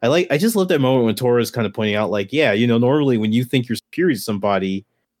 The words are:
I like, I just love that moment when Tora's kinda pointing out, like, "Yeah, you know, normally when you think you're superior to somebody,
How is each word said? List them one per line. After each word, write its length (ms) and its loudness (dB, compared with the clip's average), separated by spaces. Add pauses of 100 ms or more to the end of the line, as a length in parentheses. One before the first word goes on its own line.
I 60 0
like, 240 2
I 60 2
just 180 0
love 140 0
that 100 2
moment 260 2
when 100 0
Tora's 360 0
kinda 200 -4
pointing 240 -2
out, 140 0
like, 220 -4
"Yeah, 220 2
you 140 2
know, 100 2
normally 400 2
when 160 -2
you 100 2
think 240 -2
you're 80 -4
superior 400 -2
to 60 -10
somebody, 640 -2 (340)